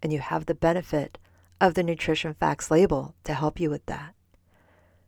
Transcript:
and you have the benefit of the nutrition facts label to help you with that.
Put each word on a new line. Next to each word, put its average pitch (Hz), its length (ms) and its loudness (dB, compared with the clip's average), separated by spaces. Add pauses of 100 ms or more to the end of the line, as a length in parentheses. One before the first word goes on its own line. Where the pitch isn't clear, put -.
and 156 100 -2
you 151 80 0
have 160 260 -6
the 165 100 -2
benefit 165 600 0 (440)
of 185 120 6
the 180 100 0
nutrition 160 500 -2
facts 151 380 -2
label 156 520 4
to 151 100 -6
help 147 260 -2
you 165 100 0
with 143 160 -6
that. 151 280 -12 (920)